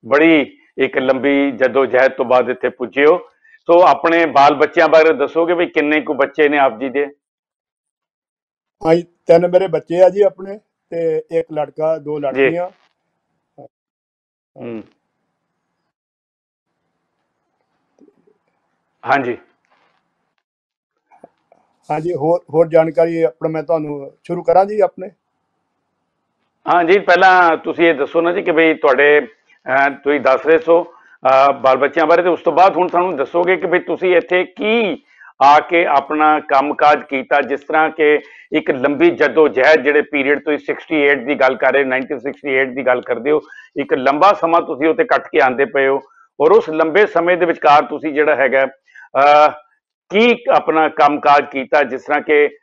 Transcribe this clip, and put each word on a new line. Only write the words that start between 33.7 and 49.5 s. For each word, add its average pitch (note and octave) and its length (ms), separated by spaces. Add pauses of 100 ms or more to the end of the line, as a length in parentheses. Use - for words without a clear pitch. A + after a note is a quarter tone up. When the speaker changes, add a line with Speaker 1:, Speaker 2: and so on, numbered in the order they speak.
Speaker 1:
ਤੁਸੀਂ F3+ 360
ਇੱਥੇ F3 280
ਕੀ G#3+ 600 (380)
ਆ C#3+ 180
ਕੇ E3+ 260
ਆਪਣਾ D3+ 540
ਕੰਮਕਾਜ D3 680
ਕੀਤਾ, C#3+ 320
ਜਿਸ C3 180
ਤਰ੍ਹਾਂ D#3 300
ਕਿ D3+ 300 (320)
ਇੱਕ D3+ 200
ਲੰਬੀ C#3+ 400
ਜਦੋਜਹਿਦ C#3+ 680
ਜਿਹੜੇ D3 200
ਪੀਰੀਅਡ C#3+ 420
ਤੁਸੀਂ D3 140
ਸਿਕਸਟੀ - 380
ਏਟ C#3+ 300
ਦੀ D3 100
ਗੱਲ C3 200
ਕਰ C3 180
ਰਹੇ, C#3 100
ਨਾਈਨਟੀਨ C3 360
ਸਿਕਸਟੀ C#3 300
ਏਟ C3+ 200
ਦੀ B2+ 160
ਗੱਲ B2 160
ਕਰਦੇ B2 300
ਹੋ, D3+ 100 (380)
ਇੱਕ C#3+ 140
ਲੰਬਾ D3 400
ਸਮਾਂ E3 280
ਤੁਸੀਂ D#3 280
ਉੱਥੇ D#3+ 140
ਕੱਟ C3+ 240
ਕੇ D#3+ 120
ਆਉਂਦੇ C3 260
ਪਏ C3+ 220
ਹੋ, C3+ 140 (400)
ਔਰ D#3 100
ਉਸ A3+ 180
ਲੰਬੇ D#3+ 360
ਸਮੇਂ E3+ 320
ਦੇ F3 80
ਵਿਚਕਾਰ D3+ 380
ਤੁਸੀਂ D3 300
ਜਿਹੜਾ D3 220
ਹੈਗਾ, C3+ 300
ਅਹ, D3 840 (600)